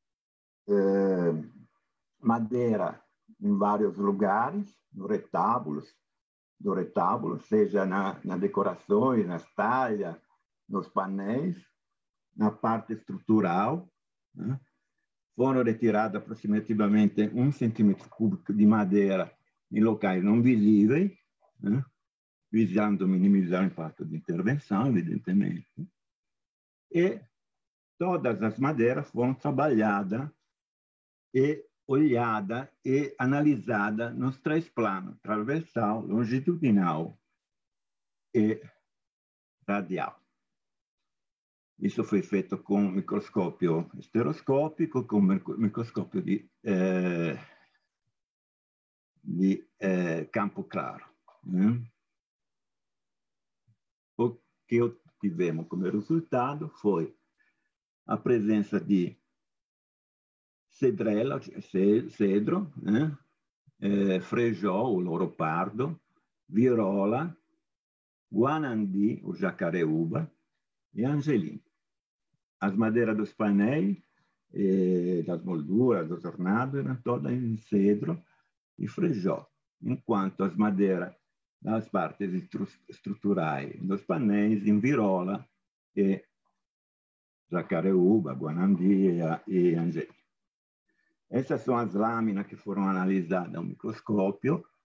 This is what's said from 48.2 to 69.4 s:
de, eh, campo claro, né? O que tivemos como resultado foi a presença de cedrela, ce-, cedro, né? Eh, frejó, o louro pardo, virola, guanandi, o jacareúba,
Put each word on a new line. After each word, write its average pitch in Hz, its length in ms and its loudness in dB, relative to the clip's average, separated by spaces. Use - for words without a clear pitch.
de, 95 460 0
eh, 87 460 -2
campo 101 380 -6
claro, - 420 -10
né? 107 420 0
O 117 220 -2
que 120 120 2
tivemos 85 480 -2
como 90 160 -6
resultado 143 840 -2
foi - 440 -2
a 110 80 -2
presença 107 640 0
de 90 380 0
cedrela, 110 720 0
ce-, 101 680 0
cedro, 110 680 0
né? 143 400 0
Eh, 101 400 0
frejó, 104 640 0
o 98 140 0
louro 87 280 -2
pardo, 101 680 -4
virola, 110 880 2
guanandi, 117 920 0
o 92 100 -8
jacareúba, 82 960 -2